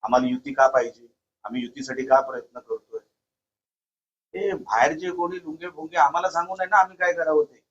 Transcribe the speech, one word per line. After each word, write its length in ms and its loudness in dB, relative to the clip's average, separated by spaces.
आम्हाला 240 2
युती 280 -4
का 140 6
पाहिजे, 380 -2
आम्ही 180 -6
युतीसाठी 440 -8
का 140 6
प्रयत्न 380 -10
करतोय, 420 -10
हे 180 -2
बाहेर 400 2
जे 180 -6
कोणी 260 -4
लुंगे 320 -12
भुंगे 280 -10
आम्हाला 340 2
सांगू 280 -4
नये 80 -2
ना 100 2
आम्ही 200 2
काय 160 0
करावं 320 2
ते. 260 -14